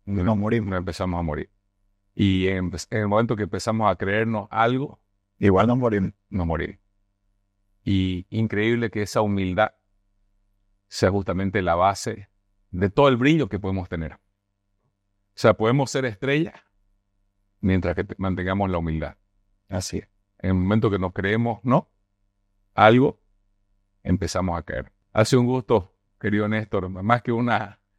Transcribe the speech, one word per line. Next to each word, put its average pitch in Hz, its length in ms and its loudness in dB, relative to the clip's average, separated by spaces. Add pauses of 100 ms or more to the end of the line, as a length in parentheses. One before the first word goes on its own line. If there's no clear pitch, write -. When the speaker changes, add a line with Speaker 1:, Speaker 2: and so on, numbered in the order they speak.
Speaker 1:
no, 98 180 -2
Speaker 2:
nos 107 140 2
morimos. 104 320 -2
Speaker 1:
no 95 80 -2
empezamos 90 420 -4
a 85 40 -2
morir. 76 260 -6 (680)
Y 95 320 2
en, 92 240 -2 (180)
en 117 100 -4
el 104 80 -2
momento 113 280 2
que 107 80 -4
empezamos 104 480 -2
a 92 40 0
creernos 107 560 -2
algo, 120 480 -2 (380)
Speaker 2:
Igual 101 300 4
nos 120 100 2
morimos. 107 340 0 (180)
Speaker 1:
nos 90 180 -2
morimos. 80 300 -4 (1080)
Y 92 460 0
increíble 110 600 0
que 107 140 -6
esa 110 180 -2
humildad 101 500 0 (1160)
sea - 240 0
justamente 98 500 -2
la 87 140 0
base 98 540 -2 (420)
de 92 180 0
todo 139 180 4
el 135 100 4
brillo 139 300 2
que 95 120 -6
podemos 95 280 -4
tener. 80 260 -8
O - 40 -20 (1200)
sea, 113 180 4
podemos 120 380 0
ser 135 140 -2
estrellas 139 500 -2 (1080)
mientras 92 340 0
que 92 80 -2
te-, - 140 -12
mantengamos 95 520 -2
la 87 100 -2
humildad. 80 360 -4 (540)
Speaker 2:
Así - 300 -6
es. - 100 -16 (300)
Speaker 1:
En 95 100 -4
el 92 60 2
momento 104 340 2
que 98 100 -2
nos 90 140 -4
creemos, 110 500 -2
¿no? 123 260 0 (840)
Algo, 120 480 6 (840)
empezamos 92 540 -2
a 80 60 -8
caer. - 280 -10 (220)
Ha 110 120 4
sido 127 160 4
un 123 60 2
gusto, 123 480 0 (240)
querido 104 300 0
Néstor. 107 400 -4
Más 101 320 -2
que 120 100 -4
una, 113 480 -2 (200)